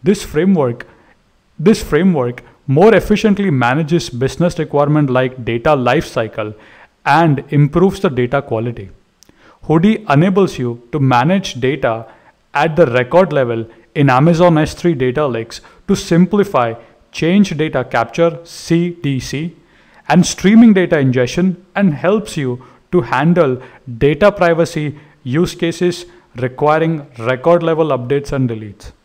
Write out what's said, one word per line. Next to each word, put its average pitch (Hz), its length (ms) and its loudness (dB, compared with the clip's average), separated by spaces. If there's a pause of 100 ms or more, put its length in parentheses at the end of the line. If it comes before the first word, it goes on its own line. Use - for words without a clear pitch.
This 196 220 -2
framework, 151 600 0 (720)
this 185 240 2
framework 147 640 -2 (260)
more 180 240 6
efficiently 202 560 0
manages 143 600 0
business 135 500 -4
requirement 147 500 0
like 127 360 -2
data 117 240 -2
lifecycle 120 840 -2 (520)
and 147 420 2
improves 170 540 0
the 190 80 0
data 127 320 -2
quality. 113 480 -8 (760)
Hudi 175 420 2
enables 180 500 2
you 120 320 -6
to 156 80 -6
manage 131 640 0
data 127 460 -4 (460)
at 151 220 0
the 170 120 6
record 123 440 2
level 117 340 -2 (300)
in 139 140 2
Amazon 160 480 4
S 151 160 -2
three 175 220 -2
data 131 300 -2
lakes 113 360 -6 (260)
to 196 80 2
simplify 175 800 0 (400)
change 185 420 0
data 147 300 -4
capture, 151 580 -2
C 170 460 -4 (120)
D 139 200 -4
C, 160 340 -10 (540)
and 170 160 4
streaming 220 480 4
data 170 260 2
ingestion, 135 760 0
and 190 200 0
helps 185 420 -2
you 123 300 -6 (260)
to 175 80 2
handle 139 640 0 (360)
data 151 320 2
privacy 165 680 -2 (240)
use 156 320 -2
cases 170 500 -4 (300)
requiring 147 720 -2 (100)
record 131 460 0
level 160 240 0 (100)
updates 139 360 -4
and 131 160 -2
deletes. 110 420 -14 (140)